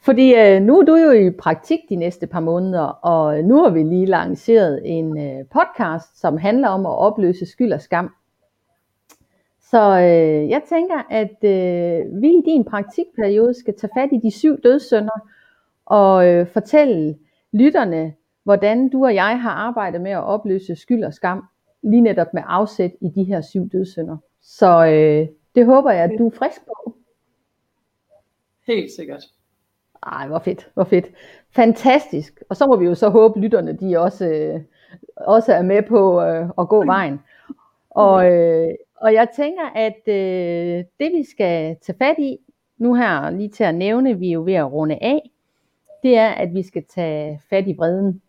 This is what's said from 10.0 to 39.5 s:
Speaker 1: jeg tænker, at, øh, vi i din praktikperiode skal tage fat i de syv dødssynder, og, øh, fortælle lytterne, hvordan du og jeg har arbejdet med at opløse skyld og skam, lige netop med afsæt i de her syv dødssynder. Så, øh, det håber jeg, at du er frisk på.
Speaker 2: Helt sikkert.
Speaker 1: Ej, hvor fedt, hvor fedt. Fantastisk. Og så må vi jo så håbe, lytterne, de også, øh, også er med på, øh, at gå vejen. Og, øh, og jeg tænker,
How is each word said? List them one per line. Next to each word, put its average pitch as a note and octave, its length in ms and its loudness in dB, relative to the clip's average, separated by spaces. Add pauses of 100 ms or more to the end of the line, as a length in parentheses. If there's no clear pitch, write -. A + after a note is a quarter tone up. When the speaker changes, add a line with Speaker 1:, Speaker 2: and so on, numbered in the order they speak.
Speaker 1:
jeg C#4 180 -2
tænker, E4+ 420 -4
at, G#3+ 340 -6
øh, F3+ 760 -2
vi C#4+ 60 4
i E4+ 180 6
din D#4 180 2
praktikperiode G#3 920 -2
skal A3+ 240 -8
tage G#3 180 -10
fat C4+ 160 -2
i A#3+ 100 0
de A3+ 80 0
syv D4+ 300 -2
dødssynder, A3 600 0 (680)
og, G3 420 4
øh, F3 180 2
fortælle G#3 680 0 (360)
lytterne, G#3 640 0 (280)
hvordan G#3 460 0
du C4 160 -2
og A#3+ 100 2
jeg G#3+ 280 -2
har A#3 80 -6
arbejdet F#3+ 500 -8
med F#3 100 -8
at F#3 140 -6
opløse F#3+ 520 -6
skyld A3+ 280 -4
og D3+ 100 -10
skam, F#3+ 300 -8 (380)
lige G#3+ 180 2
netop F#3 340 0
med D#3+ 120 -6
afsæt F#3 540 -4
i F#3 80 -6
de F#3+ 160 -4
her F#3 160 -6
syv F#3 300 -8
dødssynder. F3 460 -8 (260)
Så, E3+ 440 4
øh, D#3 400 2 (280)
det A#3+ 120 4
håber C4 240 4
jeg, F3 140 0
at A3 140 -4
du A#3 80 2
er A3+ 100 -4
frisk - 300 -8
på. - 280 -18 (1700)
Speaker 2:
Helt G3 260 -4
sikkert. C#3+ 320 -18 (840)
Speaker 1:
Ej, - 200 -12
hvor D#3 120 -8
fedt, - 360 -8
hvor F#3+ 100 -2
fedt. F3+ 220 0 (440)
Fantastisk. A#3 1000 0
Og F#3 80 -8
så C#4+ 100 0
må C4 100 4
vi F3+ 80 0
jo F3 100 0
så G#3 140 0
håbe, A3 320 4
lytterne, F#3+ 320 -2
de F3+ 260 -4
også, F#3 300 -2
øh, D#3 320 -4 (560)
også A3+ 360 2
er F3 100 2
med G3 200 0
på, G3 400 2
øh, E3+ 260 -4 (100)
at F3 100 -2
gå G#3 160 2
vejen. E3+ 360 -2 (720)
Og, F#3+ 420 4
øh, E3 360 2 (280)
og A3 180 0
jeg A3+ 220 2
tænker, D#4+ 260 -6 (120)